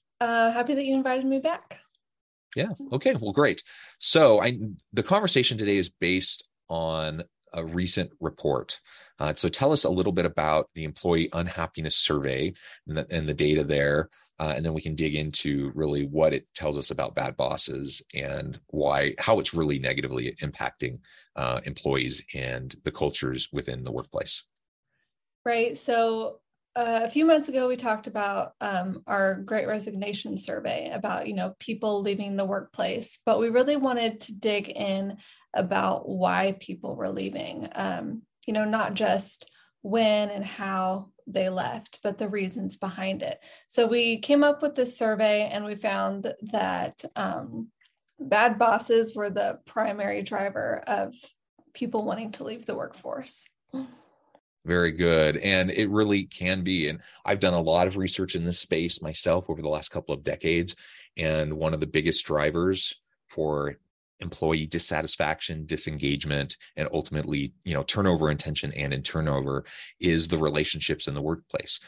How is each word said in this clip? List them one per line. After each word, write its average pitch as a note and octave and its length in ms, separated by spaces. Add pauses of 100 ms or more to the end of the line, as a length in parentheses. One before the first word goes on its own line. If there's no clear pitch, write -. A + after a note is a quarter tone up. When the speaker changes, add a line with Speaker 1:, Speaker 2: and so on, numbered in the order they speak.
(200)
Speaker 1:
uh, A#3 300
happy A#3+ 240
that C#4 100
you C4+ 100
invited C4 300
me C4+ 140
back. D#4 400 (760)
Speaker 2:
Yeah. F#3 180 (200)
Okay. A#3+ 260
Well, G#2+ 140
great. C3 300 (360)
So B2 440
I, A#2+ 160 (340)
the A2 100
conversation F3 540
today G2+ 220
is F2+ 100
based - 580 (220)
on D#2+ 560 (300)
a E2 100
recent F2 460 (100)
report. D2 580 (400)
Uh, D2+ 140
so E2+ 160
tell C#3 240
us D3 120
a F#2 60
little F#2 220
bit E2+ 140
about D#2 480
the D#2+ 100
Employee E2 480
Unhappiness E2+ 640
Survey C#2 560 (340)
and D#2 120
the, D2+ 120
and D#2+ 160
the D2+ 60
data D2+ 320
there. D2 460 (280)
Uh, D#2 160
and D#2 120
then D#2+ 80
we D#2 80
can D#2+ 120
dig D2+ 200
into D2 600
really C#2+ 300
what D2+ 300
it - 180
tells D2+ 240
us C#2 140
about C2+ 240
bad C2 240
bosses C2+ 640 (100)
and C#2 540
why, C#2+ 520
how G#2+ 220
it's - 140
really D2+ 240
negatively C2 640
impacting, B1+ 560 (380)
uh, B1 280
employees C2+ 580 (120)
and B1+ 500
the - 80
cultures C2 580
within B1+ 320
the B1+ 100
workplace. - 520 (1000)
Speaker 1:
Right. A#3 320
So, A3+ 640 (340)
uh, A#3 280
a A#3 80
few D4+ 160
months D4+ 240
ago, B3+ 180
we B3+ 80
talked A3 300
about, G3+ 560
um, F#3+ 440
our G3 280
Great G3 340
Resignation G#3 720
survey - 520
about, F#3+ 360
you G#3 80
know, F#3+ 260
people G#3 400
leaving G3+ 340
the G3 120
workplace, G3 800
but A3+ 120
we A3+ 120
really B3+ 260
wanted A#3+ 460
to - 100
dig G3+ 380
in G3 480 (340)
about F#3+ 560
why F#3+ 520
people - 360
were F#3+ 140
leaving, F#3+ 640
um, F#3+ 480 (240)
you G#3+ 80
know, G#3+ 100
not G#3+ 300
just G3 560 (320)
when G#3 480
and G3 160
how F#3+ 640 (160)
they F#3 240
left, F3 520
but G3+ 140
the G#3 140
reasons F#3+ 480
behind F#3+ 420
it. - 180 (300)
So A#3 180
we A#3 340
came C#4+ 220
up D4 200
with D4 120
this B3 220
survey G#3+ 560
and G#3 140
we G#3 80
found G3 600 (180)
that, F#3+ 520 (120)
um, G#3+ 520 (500)
bad A#3+ 400
bosses A3+ 560
were G#3 140
the G3+ 380
primary G3+ 560
driver G3 640
of G3 280 (600)
people A#3 280
wanting G#3+ 300
to - 120
leave A#3 200
the - 100
workforce. - 720 (1200)
Speaker 2:
Very E2+ 280
good. D#2+ 460
And F#2 340
it G#2 180
really G#2 320
can F#2 400
be. F2 260
And D2+ 120 (240)
I've G2+ 160
done F#2+ 120
a F2 80
lot E2+ 280
of F#2+ 80
research F#2+ 400
in E2+ 80
this F2 160
space E2+ 420
myself E2 480
over D#2+ 100
the D#2 80
last D2+ 200
couple - 260
of C#2+ 80
decades. E2+ 540 (400)
And D#2 380
one D#2 200
of D#2 60
the D2+ 80
biggest D#2 360
drivers E2 680 (340)
for D2 520 (400)
employee D#2+ 480
dissatisfaction, D#2 960
disengagement, C#2+ 920 (180)
and D2+ 160
ultimately, D2 600 (100)
you E2+ 100
know, C#2+ 80
turnover F2 480
intention D2 440
and C#2 200
in C2+ 80
turnover C#2 640 (340)
is E2 300
the E2 100
relationships D2+ 720
in C#2+ 60
the C#2+ 80
workplace, - 640